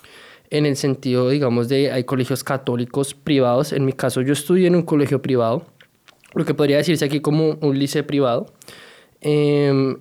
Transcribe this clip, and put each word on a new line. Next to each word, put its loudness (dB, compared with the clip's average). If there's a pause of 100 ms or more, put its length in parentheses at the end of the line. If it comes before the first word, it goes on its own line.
(520)
en 2
el 0
sentido, 0
digamos, 0
de 0
hay -2
colegios -4
católicos -4
privados. 0
En 0
mi 0
caso, -2
yo 0
estudié 2
en 4
un 2
colegio 0
privado, -2 (680)
lo -2
que -2
podría 2
decirse 0
aquí -2
como 0
un 2
liceo -2
privado. 0 (720)
Em, 2